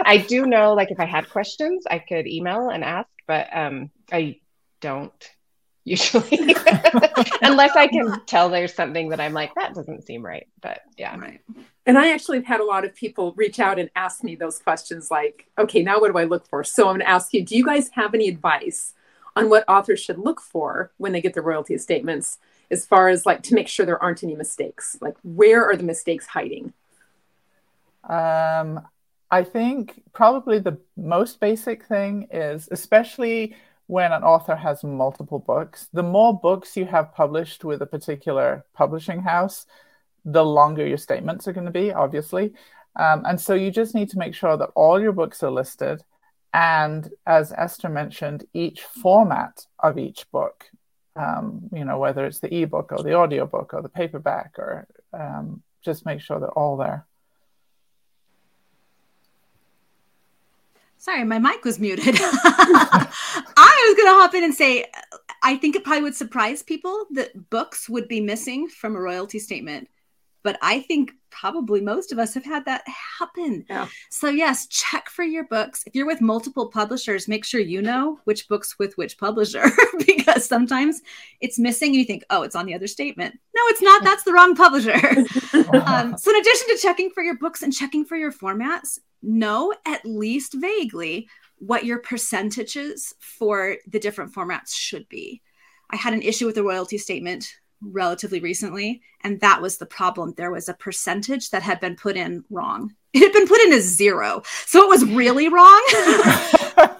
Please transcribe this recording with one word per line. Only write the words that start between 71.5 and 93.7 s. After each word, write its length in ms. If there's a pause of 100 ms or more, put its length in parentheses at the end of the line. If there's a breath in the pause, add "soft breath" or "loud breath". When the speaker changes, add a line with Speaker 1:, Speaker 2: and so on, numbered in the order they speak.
Speaker 2:
most 320
of 80
us 140
have 100
had 220
that 180 (340)
happen. 520
Speaker 3:
Yeah. 180 (220 loud breath)
Speaker 2:
So 200
yes, 380
check 420
for 140
your 220
books. 400
If 100
you're 100
with 160
multiple 460
publishers, 640
make 160
sure 160
you 200
know 440
which 240
book's 280
with 200
which 200
publisher, 460 (220)
<laughs> 200
because 400
sometimes 560 (380 loud breath)
it's 200
missing 320
and 60
you 80
think, 240
"Oh, 140
it's 140
on 80
the 100
other 120
statement." 480 (200)
No, 120
it's 140
not. 220
That's 200
the 100
wrong 220
publisher. 420
<laughs> 560 (320)
Um, 320
so 140
in 60
addition 320
to 120
checking 280
for 140
your 140
books 260
and 100
checking 320
for 120
your 140
formats, 680 (220)
know 520 (120)
at 200
least 500
vaguely 720 (320 soft breath)
what 260
your 140
percentages 1200
for 580 (100)